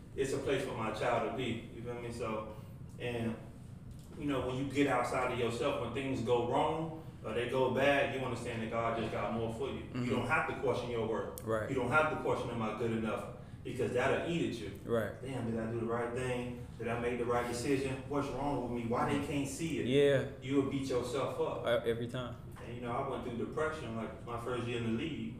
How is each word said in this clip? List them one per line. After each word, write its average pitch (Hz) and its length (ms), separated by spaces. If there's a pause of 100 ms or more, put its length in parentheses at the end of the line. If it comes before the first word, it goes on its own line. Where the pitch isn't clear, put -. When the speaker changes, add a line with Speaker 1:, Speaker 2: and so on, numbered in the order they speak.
(180)
Speaker 1:
it's 135 160
a - 60
place 135 260
for - 100
my 110 160
child 113 400
to - 60
be." 117 380
You 117 80
feel 120 180
me? 117 100
So, 110 360 (520)
and, 117 340 (840)
you 147 60
know, 135 160
when 127 160
you 139 80
get 139 220
outside 123 440
of 120 80
yourself, 120 420
when 113 120
things 135 280
go 120 280
wrong 160 520 (220)
or 107 100
they 120 160
go 127 220
bad, 127 440
you 131 100
understand 117 380
that 113 80
God 113 280
just 110 140
got 110 200
more 113 200
for - 140
you. - 80 (180)
You 127 80
Speaker 2:
Mm-hmm. 123 80
Speaker 1:
don't 120 180
have - 200
to - 80
question 120 340
your 113 180
worth. - 380
Speaker 2:
Right. 110 240
Speaker 1:
You 131 60
don't 123 160
have 151 180
to 135 80
question, 123 320
"Am 117 120
I 110 160
good 117 140
enough?" 110 320 (400)
Because 117 300
that'll 127 360
eat 156 200
at - 100
you. 98 120 (140)
Speaker 2:
Right. 113 260 (120)
Speaker 1:
"Damn, 123 260
did 113 100
I 110 120
do 117 80
the 113 60
right 117 280
thing? 123 440 (220)
Did 113 80
I 117 120
make 120 200
the 117 60
right 120 220
decision? 131 480 (140)
What's 143 200
wrong 131 340
with 120 80
me? 117 180
Why 123 240
they 143 100
can't 143 240
see 160 340
it?" 104 40
Speaker 2:
Yeah. 139 380 (180)
Speaker 1:
You'll 135 300
beat 131 180
yourself 127 500
up. - 240
Speaker 2:
Uh, 117 220
every 117 220
time. 120 260 (320)
Speaker 1:
And, 120 100
you 123 60
know, 120 100
I 135 160
went 123 160
through 120 220
depression, 156 520
like, 110 280
my 117 140
first 120 240
year 120 160
in 113 160
the 147 80
league. 113 360